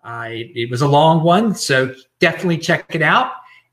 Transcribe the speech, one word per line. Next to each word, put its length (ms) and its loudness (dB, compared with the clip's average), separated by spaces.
Uh, 240 -12
it, 240 -12
it 160 -6
was 120 -2
a 60 2
long 360 4
one, 320 2
so 400 -2
definitely 380 0
check 360 -4
it 80 -2
out. 300 0